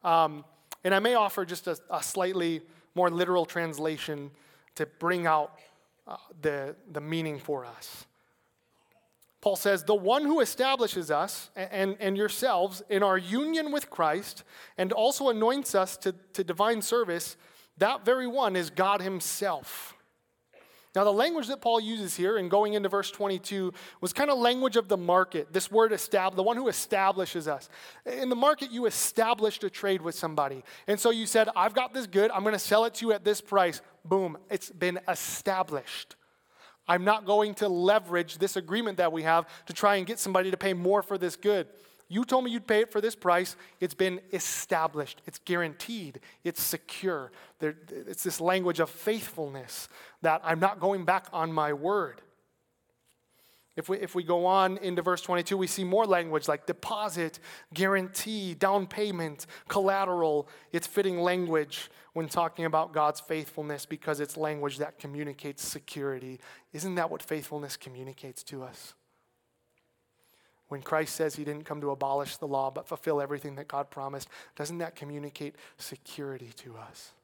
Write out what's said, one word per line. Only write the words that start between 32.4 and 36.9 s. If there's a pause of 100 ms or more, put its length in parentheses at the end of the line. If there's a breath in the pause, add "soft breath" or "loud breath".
gonna
sell
it
to
you
at
this
price." (240 loud breath)
Boom, (140)
it's
been
established. (720 soft breath)
I'm